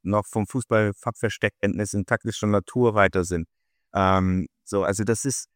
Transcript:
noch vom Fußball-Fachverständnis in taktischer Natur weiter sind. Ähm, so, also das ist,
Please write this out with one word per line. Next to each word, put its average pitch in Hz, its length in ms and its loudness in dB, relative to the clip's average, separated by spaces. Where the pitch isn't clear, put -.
noch 101 240 0
vom 107 200 -4
Fußball-Fachverständnis 107 1500 -2
in 101 120 -2
taktischer - 420 -2
Natur 104 460 2
weiter 95 300 2
sind. 85 220 -4
Ähm, 95 520 2
so, 98 180 -2
also 101 220 0
das 113 200 -2
ist, - 320 -6